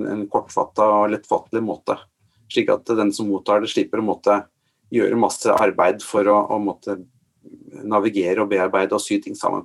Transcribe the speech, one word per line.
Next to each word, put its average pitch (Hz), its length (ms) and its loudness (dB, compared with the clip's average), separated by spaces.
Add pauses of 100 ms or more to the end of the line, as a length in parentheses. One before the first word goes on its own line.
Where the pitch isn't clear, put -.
en 104 180 -6
kortfattet - 540 -2
og 104 320 4
lettfattelig 107 500 -4
måte, - 320 -6 (540)
slik 110 240 0
at - 240 -4
den 104 160 2
som 107 160 -4
mottar 101 320 0
det, 110 100 -6
slipper 107 300 -2
å 107 60 -2
måtte 101 320 2 (520)
gjøre 113 300 2
masse 101 320 2
arbeid 95 500 2
for 104 240 0
å, 104 120 6 (100)
å 110 100 -2
måtte 101 380 -6 (880)
navigere 101 560 0
og 101 80 -2
bearbeide 95 480 0
og 101 60 -4
sy 101 180 -2
ting - 160 -10
sammen - 280 -4